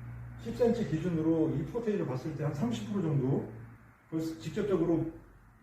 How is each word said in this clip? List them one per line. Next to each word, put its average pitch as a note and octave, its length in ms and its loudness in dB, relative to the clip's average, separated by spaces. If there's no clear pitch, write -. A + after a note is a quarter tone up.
십 A3+ 100 -6
센치 A3 320 4
기준으로 D#3+ 680 2
이 - 100 0
포테이를 G#3 400 0
봤을 C#3 320 -4
때 D3 60 -4
한 C#3+ 100 0
삼십 A3 380 -2
프로 G3 100 0
정도. C#3+ 480 2
그래서 D#3+ 280 -4
직접적으로 E3 720 2